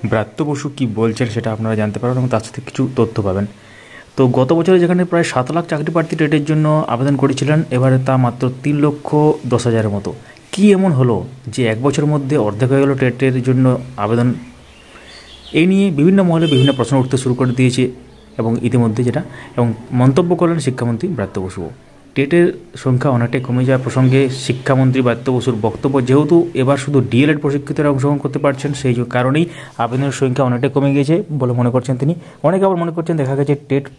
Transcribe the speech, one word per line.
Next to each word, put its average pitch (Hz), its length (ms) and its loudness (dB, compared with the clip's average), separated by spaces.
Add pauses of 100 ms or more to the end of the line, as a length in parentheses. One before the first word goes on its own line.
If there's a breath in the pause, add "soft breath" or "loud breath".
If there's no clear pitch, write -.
ব্রাত্য 110 360 -2
বসু 143 320 -4
কী 131 100 -2
বলছেন 113 420 -2
সেটা 110 240 -4
আপনারা 110 220 -4
জানতে 107 240 -2
পারবেন 123 200 -2
এবং 127 100 0
তার 110 120 0
সাথে - 200 -14
কিছু - 360 -4
তথ্য 113 260 0
পাবেন। 98 240 -2 (680 loud breath)
তো 131 120 4
গত 131 240 2
বছরে 175 280 4
যেখানে 180 240 2
প্রায় 170 200 0
সাত 127 280 -2
লাখ 165 140 -2
চাকরি 156 260 -4
প্রার্থী 165 240 -2
টেটের 151 280 0
জন্য 156 440 2
আবেদন 135 280 0
করেছিলেন, 139 540 2
এবারে 131 360 2
তা 131 100 2
মাত্র 127 340 0 (120)
তিন 147 140 0
লক্ষ 147 400 0 (300)
দশ 120 180 0
হাজারের 113 260 2
মতো। 98 240 -6 (380 loud breath)
কী 202 200 4
এমন 190 200 4
হলো 120 320 2 (220)
যে 120 200 -2
এক 110 160 -2
বছরের 143 240 0
মধ্যে 147 300 0
অর্ধেক 110 320 0
হয়ে 139 120 4
গেল 135 140 2
টেটের 131 480 0
জন্য 127 360 2 (180)
আবেদন? 117 380 0 (1160 loud breath)
এই 160 140 2
নিয়ে 196 240 2
বিভিন্ন 175 320 4
মহলে 165 240 2
বিভিন্ন 139 260 4
প্রশ্ন 131 240 0
উঠতে 131 200 0
শুরু 127 180 0
করে 127 180 0
দিয়েছে 127 380 0 (480)
এবং 113 240 -2
ইতিমধ্যে 120 420 0
যেটা, 117 180 -2 (340 loud breath)
এবং 120 160 0 (200)
মন্তব্য 135 440 2
করলেন 170 220 0
শিক্ষামন্ত্রী 123 500 -4
ব্রাত্য 104 320 -6
বসুও। 92 300 -8 (440)
টেটের 156 380 2 (240)
সংখ্যা 127 340 0
অনেকটাই 120 300 0
কমে 127 240 -2
যাওয়া 131 180 2
প্রসঙ্গে 131 460 2
শিক্ষামন্ত্রী 131 760 0
ব্রাত্য 123 300 0
বসুর 123 300 0
বক্তব্য, 131 440 -2
যেহেতু 147 480 4
এবার 135 220 0
শুধু 143 240 0
ডিএলএড 147 400 2
প্রশিক্ষিতরা 147 500 -2
অংশগ্রহণ 143 280 0
করতে 135 200 -4
পারছেন, 143 360 -2
সেই 123 200 -2
যে 120 160 -2
কারণেই 131 360 0 (320 loud breath)
আবেদনের 127 340 -2
সংখ্যা 131 320 0
অনেকটাই 123 260 0
কমে 139 240 0
গেছে 147 280 0 (100)
বলে 127 200 -2
মনে 123 180 0
করছেন 127 260 -2
তিনি। 139 180 0 (280 loud breath)
অনেকে 185 220 2
আবার 190 120 2
মনে 170 140 -2
করছেন 165 260 -4
দেখা 139 200 -2
গেছে 143 180 0
টেট 139 340 -4 (100)